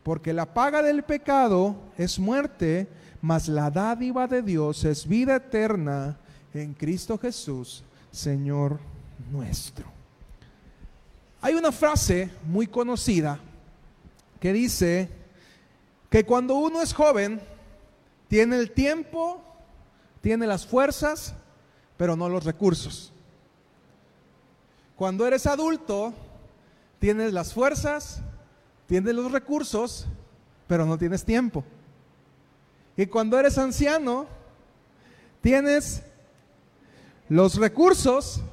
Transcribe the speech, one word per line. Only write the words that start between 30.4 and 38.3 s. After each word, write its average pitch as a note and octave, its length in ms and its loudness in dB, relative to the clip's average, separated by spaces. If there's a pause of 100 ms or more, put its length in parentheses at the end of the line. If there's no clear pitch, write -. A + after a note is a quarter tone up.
pero E3 200 2
no D#3+ 100 0
tienes F3 260 -2
tiempo. A3+ 400 0 (1300)
Y G3 80 2
cuando A3 340 2
eres C#4 200 4
anciano, C4+ 680 0 (1160)
tienes C#4+ 600 2 (1300)
los F3+ 280 6
recursos C4 840 4 (120)